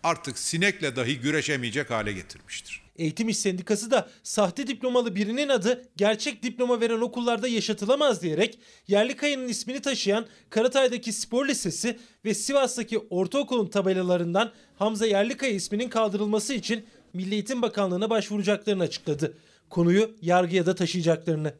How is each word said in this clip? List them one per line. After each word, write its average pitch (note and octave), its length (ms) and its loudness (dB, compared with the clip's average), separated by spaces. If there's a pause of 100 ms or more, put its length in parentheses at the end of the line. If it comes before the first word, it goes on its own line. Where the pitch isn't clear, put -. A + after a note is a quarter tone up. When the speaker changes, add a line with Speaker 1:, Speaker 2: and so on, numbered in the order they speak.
Speaker 1:
artık - 360 -2
sinekle E3 560 0
dahi C3 240 0
güreşemeyecek C#3+ 720 -2
hale G#2 220 -2
getirmiştir. - 680 -14 (120)
Speaker 2:
Eğitim E3 340 -2
İş - 80 0
Sendikası G#3 540 -2
da A#3 180 2 (140)
sahte G#3+ 440 -2
diplomalı B3 480 -2
birinin A#3 340 0
adı B3 360 0 (100)
gerçek G#3+ 480 -2
diploma B3 380 -2
veren A3+ 200 0
okullarda A#3+ 460 -2
yaşatılamaz A3+ 720 0
diyerek F3 380 0 (280)
Yerlikaya'nın B3+ 600 2
ismini A#3+ 340 -6
taşıyan A3+ 440 0 (240)
Karatay'daki B3 640 2
spor C4 340 -2
lisesi A#3 520 -2 (260)
ve G#3+ 80 0
Sivas'taki B3 680 0
ortaokulun G#3 680 0
tabelalarından F#3 840 2 (240)
Hamza G#3+ 300 0
Yerlikaya A3 480 2
isminin G#3 360 -2
kaldırılması G#3+ 640 0
için A3 320 -4 (280)
Milli F#3 200 -4
Eğitim A3 280 -2
Bakanlığı'na G3+ 480 0
başvuracaklarını G#3 760 0
açıkladı. D3+ 540 -2 (320)
Konuyu F#3 420 4 (100)
yargıya F3 440 4
da F#3 100 4
taşıyacaklarını. D#3+ 840 0